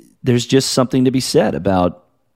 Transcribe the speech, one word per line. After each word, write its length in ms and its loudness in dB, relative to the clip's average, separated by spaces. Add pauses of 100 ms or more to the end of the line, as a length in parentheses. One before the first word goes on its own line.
(240)
there's 220 0
just 240 0
something 340 0
to 60 2
be 80 -2
said 380 0
about 480 -2 (320)